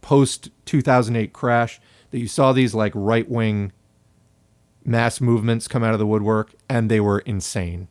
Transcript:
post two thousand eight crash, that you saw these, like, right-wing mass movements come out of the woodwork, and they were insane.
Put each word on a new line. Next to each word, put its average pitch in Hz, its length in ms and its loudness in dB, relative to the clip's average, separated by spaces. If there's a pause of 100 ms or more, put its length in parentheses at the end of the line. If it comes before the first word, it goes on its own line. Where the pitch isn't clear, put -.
post - 480 0 (160)
two 147 160 0
thousand 123 340 2
eight 113 160 -4
crash, 120 480 -2 (320)
that 131 80 -6
you 117 80 -6
saw 135 240 2
these, 123 240 2
like, 107 180 0
right-wing 110 760 -2 (1120)
mass 117 380 0
movements 117 480 0
come 117 160 -2
out 113 80 2
of 107 60 -2
the 107 60 0
woodwork, 107 480 0 (160)
and 117 220 0
they 110 80 4
were 101 200 2
insane. 90 720 -6